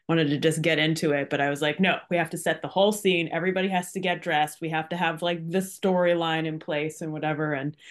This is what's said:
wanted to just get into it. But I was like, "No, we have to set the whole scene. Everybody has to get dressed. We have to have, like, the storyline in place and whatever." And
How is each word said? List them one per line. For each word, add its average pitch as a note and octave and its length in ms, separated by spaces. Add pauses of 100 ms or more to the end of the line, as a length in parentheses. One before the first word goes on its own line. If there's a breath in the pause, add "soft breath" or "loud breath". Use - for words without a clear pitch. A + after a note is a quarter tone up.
wanted D#3+ 200
to D3 80
just D#3+ 240
get D#3 180
into D#3 320
it. C#3+ 180
But C#3 120
I C#3+ 80
was C#3+ 120
like, D3+ 200
"No, E3+ 180 (100)
we F3+ 60
have E3 140
to E3+ 80
set E3 240
the D3+ 80
whole G3+ 240
scene. F3+ 360
Everybody F#3 380
has F3+ 240
to G3 80
get F3 220
dressed. D3+ 400
We E3 80
have D#3+ 180
to F3 80
have, E3 260
like, E3+ 300
the F#3+ 80
storyline F3 880
in D#3 120
place D#3 420
and D#3+ 100
whatever." D3+ 420
And C#3+ 220 (160 loud breath)